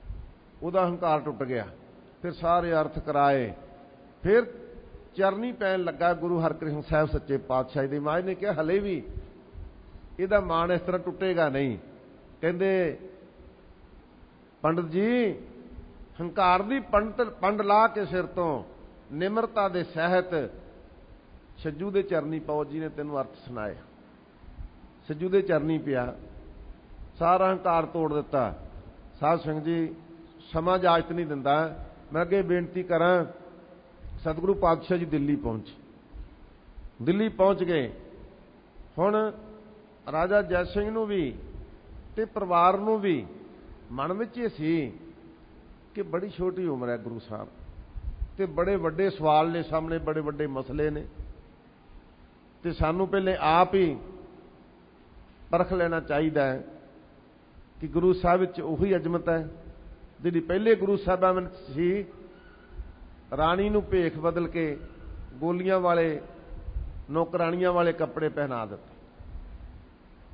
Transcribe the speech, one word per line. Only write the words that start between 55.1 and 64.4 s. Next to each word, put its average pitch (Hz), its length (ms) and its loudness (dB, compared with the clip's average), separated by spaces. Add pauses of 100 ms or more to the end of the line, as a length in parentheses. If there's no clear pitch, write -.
ਪਰਖ 175 220 2
ਲੈਣਾ 170 260 2
ਚਾਹੀਦਾ 151 460 2
ਹੈ 135 180 -2 (1200)
ਕਿ 156 60 -4
ਗੁਰੂ 170 260 4
ਸਾਹਿਬ 180 280 4
ਵਿੱਚ 180 200 -2
ਉਹੀ 160 340 2
ਅਜ਼ਮਤ 165 340 0
ਹੈ 165 200 0 (720)
ਜਿਹੜੀ 165 180 0
ਪਹਿਲੇ 202 360 4
ਗੁਰੂ 196 220 2
ਸਾਹਿਬਾਂ 185 360 4
ਵਿੱਚ 180 200 -4 (220)
ਸੀ। 185 300 0 (1300)
ਰਾਣੀ 180 320 4
ਨੂੰ 208 140 2
ਭੇਖ 170 340 0
ਬਦਲ 165 300 0